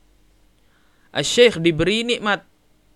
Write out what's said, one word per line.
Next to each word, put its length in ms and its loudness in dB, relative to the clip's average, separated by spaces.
Asy-Syaikh 480 2
diberi 440 0
nikmat 440 -4